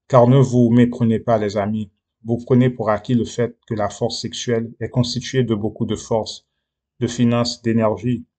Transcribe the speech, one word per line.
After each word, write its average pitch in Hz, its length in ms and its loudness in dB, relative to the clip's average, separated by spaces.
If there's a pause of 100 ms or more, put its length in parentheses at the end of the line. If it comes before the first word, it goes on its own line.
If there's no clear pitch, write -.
Car 120 200 6
ne 131 100 6
vous 120 320 4
méprenez 117 500 2
pas, 113 180 0
les 104 180 -2
amis. 107 340 -4 (360)
Vous 117 120 -2
prenez 127 320 2
pour 110 200 -4
acquis 107 240 -2
le 117 100 2
fait - 420 -6
que - 80 -8
la 104 160 -4
force - 300 -6
sexuelle 117 600 -6
est 110 80 -6
constituée 123 540 -2
de 113 120 0
beaucoup 107 300 -6
de 104 100 -4
force, - 500 -6 (540)
de - 80 -2
finances, 120 540 0
d'énergie. 113 640 -2 (140)